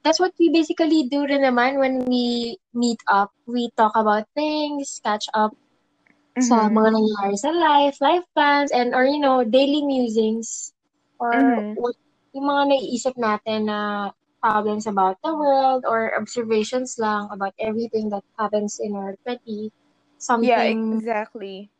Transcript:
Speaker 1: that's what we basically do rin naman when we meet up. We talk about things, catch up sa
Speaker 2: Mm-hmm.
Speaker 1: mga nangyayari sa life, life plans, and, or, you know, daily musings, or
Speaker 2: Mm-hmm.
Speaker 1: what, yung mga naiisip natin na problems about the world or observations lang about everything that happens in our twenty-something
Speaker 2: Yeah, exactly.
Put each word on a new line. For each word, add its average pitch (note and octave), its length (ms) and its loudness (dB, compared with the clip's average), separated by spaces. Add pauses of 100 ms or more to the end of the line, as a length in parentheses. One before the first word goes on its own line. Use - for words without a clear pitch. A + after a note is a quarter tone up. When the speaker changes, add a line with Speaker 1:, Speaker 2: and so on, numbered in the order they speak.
Speaker 1:
that's D#4 160 2
what F4+ 240 0
we E4 80 6
basically D#4 560 2
do C#4+ 240 -2
rin C#4 160 2
naman B3+ 320 2
when C4 320 0
we A#3+ 480 -2 (160)
meet A#3+ 320 0
up. G3+ 240 2 (160)
We A#3+ 320 -4
talk G#3+ 160 4
about G#3+ 400 2
things, D4 720 -4
catch G#3+ 320 -4
up G#3+ 160 0 (880)
sa A#3 240 4
Speaker 2:
Mm-hmm. G#3+ 80 2
Speaker 1:
mga A3 160 6
nangyayari G#3 480 0
sa C#4+ 160 -2
life, D4 480 2
life E4 320 2
plans, C#4+ 400 2
and, B3 240 0
or, B3+ 80 4
you D4 160 2
know, C4 240 2
daily C#4 400 2
musings, A3+ 880 -2 (480)
or A#3+ 80 -2
Speaker 2:
Mm-hmm. A#3 480 0
Speaker 1:
what, A#3+ 160 -4 (400)
yung C#4 160 -4
mga C#4+ 140 2 (100)
naiisip B3+ 400 -2
natin G#3+ 560 -2
na G#3 400 -4 (320)
problems G#3+ 480 0
about F#3+ 320 0
the D#4+ 160 -4
world C4+ 480 2
or A3+ 320 0
observations A3+ 800 -4
lang G#3 320 -2
about G3 320 -6
everything A3 480 -4
that G3+ 160 -8 (160)
happens G#3 400 -2
in G#3 160 -6
our G3 240 -8
twenty-something A#3 1300 -6
Speaker 2:
Yeah, A3+ 160 2 (320)
exactly. G#3+ 720 -8 (100)